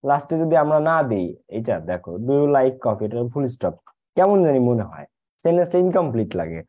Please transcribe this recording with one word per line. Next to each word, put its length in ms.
লাস্টে 340
যদি 200
আমরা 160
না 80
দিই, 160
এটা 180
দেখো, 220
do 120
you 80
like 180
coffee? 220
এটা 100
ফুল 120
স্টপ, 200
কেমন 280
জানি 140
মনে 200
হয়, 160
সেন্টেন্সটা 420
ইনকমপ্লিট 440
লাগে। 300